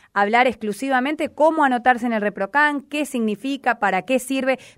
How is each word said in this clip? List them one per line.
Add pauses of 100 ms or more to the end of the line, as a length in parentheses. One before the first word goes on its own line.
(140)
hablar
exclusivamente
cómo
anotarse
en
el
ReproCan,
qué
significa,
para
qué
sirve, (200)